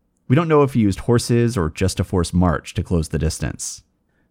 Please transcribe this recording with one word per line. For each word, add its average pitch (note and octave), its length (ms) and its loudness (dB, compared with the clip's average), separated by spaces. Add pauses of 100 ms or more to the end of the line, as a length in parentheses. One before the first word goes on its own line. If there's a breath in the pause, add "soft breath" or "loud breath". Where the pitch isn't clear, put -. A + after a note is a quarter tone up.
(280)
We B2+ 80 4
don't E3 120 0
know D3+ 140 4
if C3+ 100 2
he A#2+ 80 2
used G2 200 0
horses A#2+ 580 0
or D#2+ 100 0
just - 320 -2
a F2+ 40 -2
forced F2+ 280 -2
march F2+ 420 0
to F2 80 -4
close E2 280 -2
the D#2+ 80 -4
distance. - 640 -6 (480)